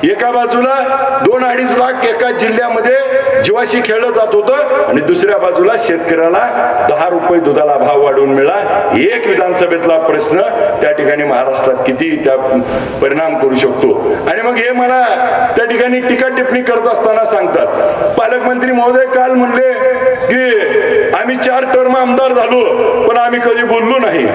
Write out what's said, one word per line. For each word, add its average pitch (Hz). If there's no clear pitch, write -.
एका 208
बाजूला 247
दोन 254
अडीच 247
लाख 254
एका 233
जिल्ह्यामध्ये 226
जीवाशी 240
खेळलं 226
जात 214
होतं 262
आणि 156
दुसऱ्या 190
बाजूला 180
शेतकऱ्याला 165
दहा 151
रुपये 175
दुधाला 147
भाव 143
वाढवून 139
मिळाला. 175
एक 226
विधानसभेतला 175
प्रश्न 160
त्या 151
ठिकाणी 147
महाराष्ट्रात 131
किती 147
त्या 135
परिणाम 160
करू 135
शकतो. 139
आणि 220
मग 247
हे 226
मला 254
त्या 233
ठिकाणी 247
टीका 247
टिप्पणी 254
करत 233
असताना 220
सांगतात, -
पालकमंत्री 247
महोदय 247
काल 254
म्हणले 247
की 247
आम्ही 240
चार 254
टर्म 254
आमदार 254
झालो 247
पण 240
आम्ही 240
कधी 233
बोललो 226
नाही. 170